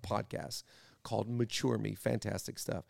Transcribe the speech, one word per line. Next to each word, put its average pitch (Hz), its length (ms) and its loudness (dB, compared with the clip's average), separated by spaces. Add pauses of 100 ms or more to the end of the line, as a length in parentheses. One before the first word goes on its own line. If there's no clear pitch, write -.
podcast - 600 -2 (400)
called 107 260 2
Mature 120 500 2
Me. 104 160 0
Fantastic 107 640 -2
stuff. - 300 -4